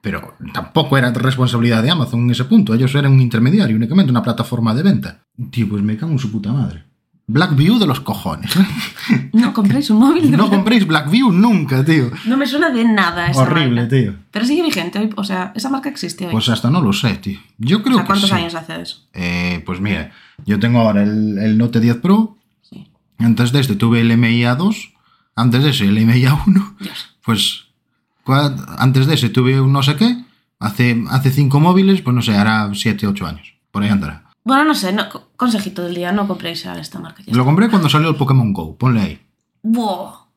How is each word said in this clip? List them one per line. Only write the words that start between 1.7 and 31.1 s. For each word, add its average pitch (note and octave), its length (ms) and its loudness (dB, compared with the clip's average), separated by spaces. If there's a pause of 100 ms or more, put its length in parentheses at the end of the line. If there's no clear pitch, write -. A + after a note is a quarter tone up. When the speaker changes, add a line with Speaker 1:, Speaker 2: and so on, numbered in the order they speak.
Speaker 1:
de C3 80 0
Amazon C#3+ 300 -2
en B2 100 0
ese B2 140 -2
punto. C3+ 280 2
Ellos B2+ 220 0
eran C#3 180 2
un C3+ 80 6
intermediario, B2 560 2
únicamente C3 360 2
una A#2 100 0
plataforma A#2 520 -4
de C#3+ 100 -2
venta. C#3+ 380 0 (280)
Tío, A2 180 -2
pues G2+ 140 -2
me G#2+ 140 -2
cago D#3+ 160 -4
en C3 80 0
su G#2+ 100 -4
puta G#2 220 -6
madre. F#2 320 -4 (420)
Blackview D#3 520 2
de G#3 80 2
los C3 140 -2
cojones. - 560 -8
<laughs> D3+ 760 -2
Speaker 2:
No B3 220 2
compréis A3 360 0
un G#3+ 100 4
móvil D4 300 4
de A#3+ 60 2
Speaker 1:
No G3+ 120 4
Speaker 2:
Black- - 80 2
Speaker 1:
compréis G3+ 300 2
Blackview D#3+ 460 2
nunca, E3+ 520 2
tío. D3 260 2 (160)
Speaker 2:
No A#3+ 100 0
me C#4+ 100 0
suena D4 240 0
de A#3 140 0
nada F3 440 0
esa C3+ 140 2
Speaker 1:
Horrible, C3 400 0
Speaker 2:
marca. A#2+ 140 0
Speaker 1:
tío. G#2 180 0 (160)
Speaker 2:
Pero G#3+ 140 -4
sigue D4 180 0
vigente F#3 360 -4
hoy, G#3+ 180 -2
o G3+ 80 -6
sea, F#3 320 -6
esa C4 140 -6
marca C4+ 180 -6
existe F#3 380 -10
hoy. F3 60 -8
Speaker 1:
Pues A2 180 0
hasta A#2 200 -2
no F3 120 2
lo G2+ 100 2
sé, G2 240 0
tío. - 220 -10 (180)
Yo D#3 260 0
creo C4 140 0
Speaker 2:
O - 20 4
sea, - 60 0
Speaker 1:
que - 20 -10
Speaker 2:
¿cuántos G3+ 220 0
Speaker 1:
sí. G3 80 0
Speaker 2:
años E3+ 180 -4
hace E3 280 -10
eso? - 160 -16 (160)
Speaker 1:
Eh, F2 500 -4
pues F2+ 160 -8
mira, F#2 300 -4 (340)
yo G#2 160 0
tengo A#2+ 200 2
ahora G#2 240 2
el, G#2+ 340 -2
el G#2+ 200 2
Note A#2 220 2
diez A#2 160 2
Pro. G#3 400 0 (240)
Speaker 2:
Sí. - 300 -20 (280)
Speaker 1:
Antes A#2 340 2
de C#3 80 2
este B2+ 160 -2
tuve A#2 260 2
el A#2 80 2
M A#2 200 2
I A#2+ 140 2
A B2 120 2
dos. G3 360 -4 (420)
Antes A#2+ 300 2
de D3+ 60 2
ese A2 180 0
el G2+ 80 2
M A2+ 220 4
I B2+ 80 4
A C3+ 80 4 (120)
uno. F#3+ 320 2
Speaker 2:
Dios. - 460 -16
Speaker 1:
Pues, - 400 -2 (600)
cua-, C#3 540 -2
antes C3 280 2
de D#3+ 80 2
ese B2 160 0
tuve C3 300 2
un C3+ 120 2
no C#3 100 2
sé C#3+ 140 0
qué. A#3+ 220 2 (420)
Hace, A#2 500 0